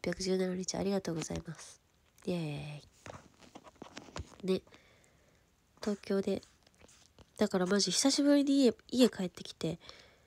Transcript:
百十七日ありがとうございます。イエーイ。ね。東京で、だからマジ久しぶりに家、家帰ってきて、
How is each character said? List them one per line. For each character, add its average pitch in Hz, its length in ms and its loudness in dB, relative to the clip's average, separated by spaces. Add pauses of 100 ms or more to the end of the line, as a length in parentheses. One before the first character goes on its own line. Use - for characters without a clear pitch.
百 175 180 -4
十 185 160 0
七 185 160 0
日 180 220 -6
あ 175 80 -2
り 196 80 0
が 196 80 0
と 175 140 -4
う - 20 -6
ご 160 60 -4
ざ 160 120 -6
い 165 140 -6
ま 156 100 -12
す。 - 220 -20 (460)
イ 185 80 -2
エ 147 480 -6 (1600)
ー 185 60 -2
イ。 185 40 2
ね。 185 80 0 (1200)
東 208 200 -4
京 196 200 -2
で、 190 200 -2 (960)
だ 214 100 4
か 196 120 0
ら 180 60 0
マ 196 140 2
ジ 190 120 0
久 269 200 2
し 277 100 2
ぶ 285 140 6
り 285 80 6
に 277 220 4
家、 226 80 6 (180)
家 240 180 6
帰 - 140 -6
っ 180 60 -4
て - 160 -16
き - 80 -14
て、 165 260 -6 (480)